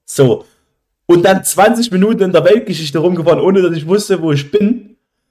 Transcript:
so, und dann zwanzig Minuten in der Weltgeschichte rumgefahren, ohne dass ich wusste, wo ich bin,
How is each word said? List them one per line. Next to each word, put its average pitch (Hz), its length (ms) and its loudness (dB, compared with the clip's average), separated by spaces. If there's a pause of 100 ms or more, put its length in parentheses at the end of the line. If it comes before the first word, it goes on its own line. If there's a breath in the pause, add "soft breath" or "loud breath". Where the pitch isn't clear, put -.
so, 127 400 0 (600 soft breath)
und 175 180 4
dann 190 200 0
zwanzig 226 460 0
Minuten 190 320 0
in 185 100 0
der 165 120 2
Weltgeschichte 165 540 0
rumgefahren, 165 420 0
ohne 185 220 2
dass 170 140 0
ich 151 100 -8
wusste, 190 360 -2
wo 160 100 -2
ich 139 180 -4
bin, 208 460 -4 (340)